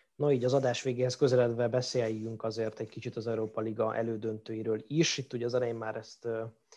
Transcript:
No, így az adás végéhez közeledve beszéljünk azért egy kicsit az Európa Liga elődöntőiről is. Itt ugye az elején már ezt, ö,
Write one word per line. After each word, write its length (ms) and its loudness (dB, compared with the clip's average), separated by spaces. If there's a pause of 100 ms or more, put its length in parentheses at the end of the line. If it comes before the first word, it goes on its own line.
(140)
No, 160 2
így 140 4
az 100 4
adás 280 2
végéhez 340 0
közeledve 520 4
beszéljünk 720 -2
azért 380 -4
egy 80 -6
kicsit 280 -10
az 100 -6
Európa 340 -2
Liga 360 0
elődöntőiről 920 -2
is. 320 2
Itt 140 -10
ugye 120 -4
az 100 0
elején 220 0
már 200 -6
ezt, 280 -12
ö, 200 -4 (320)